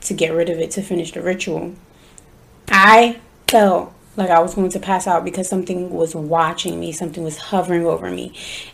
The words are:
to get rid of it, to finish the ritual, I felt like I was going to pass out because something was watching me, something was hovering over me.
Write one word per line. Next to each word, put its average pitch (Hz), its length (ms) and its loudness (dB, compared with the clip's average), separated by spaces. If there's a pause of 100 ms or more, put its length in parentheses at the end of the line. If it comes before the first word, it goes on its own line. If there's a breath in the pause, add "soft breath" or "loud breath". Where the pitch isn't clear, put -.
to - 120 -6
get 160 180 -2
rid 170 160 0
of 165 100 -4
it, 165 140 -4
to 196 100 -8
finish 170 300 -6
the - 100 -12
ritual, 185 520 -6 (960 soft breath)
I 226 500 6 (260)
felt 190 460 4 (240)
like 190 140 4
I 165 100 8
was 175 140 0
going 185 160 0
to 185 100 -6
pass 190 260 -2
out 170 180 0
because 185 240 -6
something 180 420 -4
was 165 240 -2
watching 165 640 -2
me, 170 120 -8
something 165 300 -8
was 156 160 -8
hovering 175 480 -2
over 165 240 -2
me. 180 220 -10 (420 loud breath)